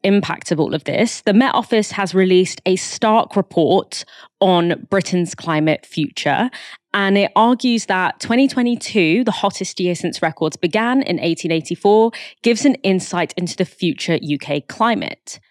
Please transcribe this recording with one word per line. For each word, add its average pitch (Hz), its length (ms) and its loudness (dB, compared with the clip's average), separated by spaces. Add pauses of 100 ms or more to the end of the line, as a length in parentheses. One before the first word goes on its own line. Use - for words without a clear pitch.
impact 196 480 0
of 156 80 0
all - 160 -2
of 156 80 -8
this, - 380 -4
the 208 120 0
Met 247 220 4
Office 220 360 0
has 185 220 -4
released 185 520 2
a 185 100 2
stark - 640 0
report - 680 0 (380)
on 175 480 2
Britain's 180 440 -2
climate 156 520 -2
future, 165 640 -2 (440)
and 196 240 2
it 202 200 0
argues 233 480 2
that 185 340 -2
twenty 262 300 2
twenty-two, 233 720 0
the 220 80 0
hottest - 480 -4
year 180 160 0
since - 260 -6
records 160 360 -4
began 233 460 0
in - 180 -2
eighteen 165 320 -2
eighty-four, 202 580 2 (320)
gives 233 220 2
an 277 180 6
insight 180 540 0
into 175 180 -6
the 190 80 -2
future 165 580 -2
U 147 160 -4
K 147 220 -6
climate. - 800 -4 (120)